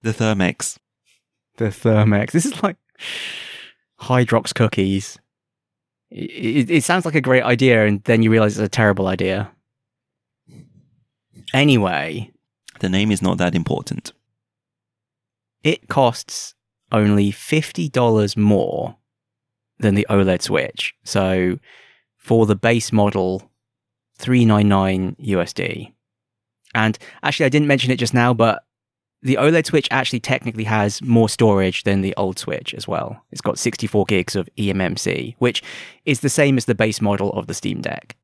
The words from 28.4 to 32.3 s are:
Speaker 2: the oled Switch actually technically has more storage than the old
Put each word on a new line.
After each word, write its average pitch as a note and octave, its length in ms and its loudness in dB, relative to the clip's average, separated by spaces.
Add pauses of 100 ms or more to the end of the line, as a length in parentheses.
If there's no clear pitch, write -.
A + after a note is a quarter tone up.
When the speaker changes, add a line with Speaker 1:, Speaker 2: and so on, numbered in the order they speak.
Speaker 2:
the C3 120 0
oled D#3 320 2
Switch D3+ 240 0
actually B2+ 300 -2
technically A#2 420 -4
has G#2+ 400 0
more A#2 260 4
storage G2 540 2
than G2 200 0
the F#2+ 140 -4
old F#2+ 220 -4